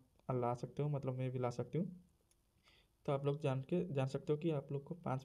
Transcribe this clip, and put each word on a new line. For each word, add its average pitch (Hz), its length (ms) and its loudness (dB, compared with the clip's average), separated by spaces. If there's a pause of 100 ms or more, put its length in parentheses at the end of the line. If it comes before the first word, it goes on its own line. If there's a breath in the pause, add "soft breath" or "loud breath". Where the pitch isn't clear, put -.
(280)
ला 123 280 2
सकते 127 260 -6
हो, 147 60 0
मतलब 131 300 -2
मैं 131 120 0
भी 127 80 -2
ला 123 140 2
सकती 123 260 -2
हूँ। 180 120 0 (1160 soft breath)
तो 151 60 2
आप 139 140 2
लोग 143 160 0
जान 131 220 2
के, 175 220 2
जान 135 220 2
सकते 139 240 0
हो 147 60 4
कि 160 140 2
आप 139 200 -2
लोग 143 120 -2
को - 120 -6
पाँच 131 280 -2